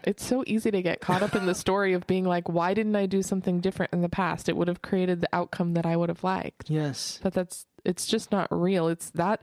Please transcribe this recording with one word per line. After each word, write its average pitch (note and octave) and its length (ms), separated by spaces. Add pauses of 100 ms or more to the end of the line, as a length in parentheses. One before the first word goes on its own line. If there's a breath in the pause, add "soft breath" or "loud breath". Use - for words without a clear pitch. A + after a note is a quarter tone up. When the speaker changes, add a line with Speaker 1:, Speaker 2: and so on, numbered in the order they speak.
Speaker 1:
It's - 180
so B3+ 240
easy A3 240
to G3 100
get F3 200
caught F#3 220
up G#3 120
in G3 100
the F3 100
Speaker 2:
<laughs> - 100
Speaker 1:
story F#3+ 280
of F3+ 140
being F#3 160
like, F3 240
"Why E3+ 260
didn't G#3+ 220
I G3+ 100
do G3 160
something F#3 380
different F#3 320
in F3 100
the F3 80
past? E3+ 380
It E3 80
would E3+ 140
have F3+ 120
created F3+ 380
the E3+ 140
outcome F3 400
that E3+ 120
I E3 120
would E3+ 120
have E3+ 140
liked." - 460
Speaker 2:
Yes. D3+ 520
Speaker 1:
But F#3+ 120
that's, - 320 (180)
it's - 240
just - 240
not G3 200
real. F3 360
It's, E3 240
that F#3 320